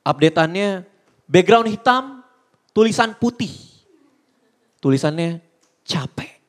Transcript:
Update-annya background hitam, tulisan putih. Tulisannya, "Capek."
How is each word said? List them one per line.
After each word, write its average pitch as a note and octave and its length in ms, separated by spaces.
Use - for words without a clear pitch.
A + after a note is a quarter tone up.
Update-annya E3 880
background G3 400
hitam, B3+ 560
tulisan A3 400
putih. A#3+ 400
Tulisannya, D#3+ 560
"Capek." - 480